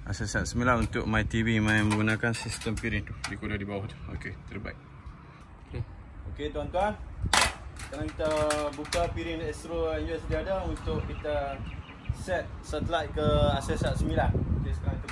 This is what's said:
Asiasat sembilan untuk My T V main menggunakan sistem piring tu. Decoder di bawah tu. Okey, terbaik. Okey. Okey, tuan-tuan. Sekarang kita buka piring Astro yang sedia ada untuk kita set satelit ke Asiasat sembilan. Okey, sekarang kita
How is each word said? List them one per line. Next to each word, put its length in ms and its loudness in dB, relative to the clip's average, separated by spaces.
Asiasat 400 -2
sembilan 480 4
untuk 160 0
My 160 4
T 240 2
V 160 4
main 240 6
menggunakan 480 2
sistem 400 -4
piring 320 -2
tu. 80 -10
Decoder 240 -4
di 80 -2
bawah 240 -4
tu. 80 -8
Okey, 240 -8
terbaik. 240 -8
Okey. 100 -4
Okey, 160 -4
tuan-tuan. 400 2
Sekarang 320 -4
kita 180 0
buka 260 -2
piring 320 -4
Astro 480 -2
yang 240 -2
sedia 240 -2
ada 240 0
untuk 400 -2
kita 480 -2
set 320 0
satelit 560 0
ke 80 2
Asiasat 480 2
sembilan. 320 4
Okey, 160 0
sekarang 240 -2
kita 120 -8